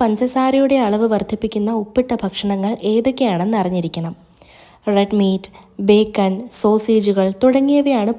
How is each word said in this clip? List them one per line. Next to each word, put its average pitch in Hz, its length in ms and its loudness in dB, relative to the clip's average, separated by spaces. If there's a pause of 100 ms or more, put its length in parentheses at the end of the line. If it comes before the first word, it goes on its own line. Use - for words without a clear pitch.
പഞ്ചസാരയുടെ 262 720 0
അളവ് 226 340 2
വർദ്ധിപ്പിക്കുന്ന 214 640 -2
ഉപ്പിട്ട 233 420 -4
ഭക്ഷണങ്ങൾ 196 680 -4
ഏതൊക്കെയാണെന്ന് 220 760 0
അറിഞ്ഞിരിക്കണം. 170 760 -6 (540)
റെഡ് 202 260 2
മീറ്റ്, 190 360 0 (300)
ബേക്കൺ, 208 720 2
സോസേജുകൾ 208 800 2 (100)
തുടങ്ങിയവയാണ് 269 760 2